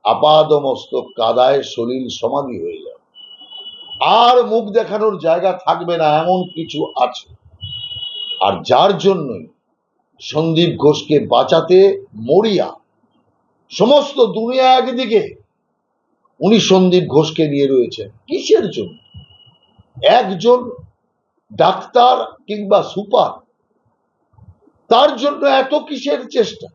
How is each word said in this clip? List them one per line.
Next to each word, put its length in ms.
আপাদমস্তক 1000
কাদায় 460
সলিল 460
সমাধি 540
হয়ে 160
যাবে, 260
আর 420
মুখ 180
দেখানোর 540
জায়গা 480
থাকবে 300
না, 80
এমন 380
কিছু 300
আছে। 380
আর 220
যার 360
জন্যই 480
সন্দীপ 580
ঘোষকে 480
বাঁচাতে 800
মরিয়া 580
সমস্ত 500
দুনিয়া 580
একদিকে, 560
উনি 200
সন্দীপ 480
ঘোষকে 400
নিয়ে 180
রয়েছেন। 420
কিসের 440
জন্য? 520
একজন 680
ডাক্তার 640
কিংবা 360
সুপার, 680
তার 280
জন্য 300
এত 280
কিসের 560
চেষ্টা? 440